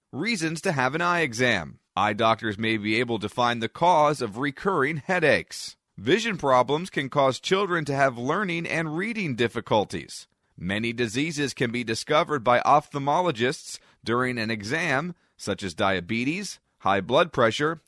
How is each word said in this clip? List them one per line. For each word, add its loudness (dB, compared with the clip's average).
Reasons -2
to 0
have 0
an -2
eye 2
exam. 0
Eye 2
doctors 0
may 0
be 0
able 0
to -4
find 0
the -2
cause 2
of -6
recurring 0
headaches. 0
Vision 0
problems 2
can -4
cause 2
children 0
to -2
have 2
learning -2
and -4
reading -4
difficulties. -2
Many -4
diseases -2
can -2
be -2
discovered -2
by 4
ophthalmologists 0
during 0
an -4
exam, -2
such -4
as -6
diabetes, -2
high 2
blood 2
pressure, 0